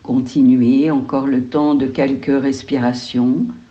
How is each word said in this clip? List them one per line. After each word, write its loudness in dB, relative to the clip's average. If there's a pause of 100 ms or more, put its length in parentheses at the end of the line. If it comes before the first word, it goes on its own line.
Continuez 2
encore -2
le 0
temps 0
de 0
quelques -2
respirations. -2 (260)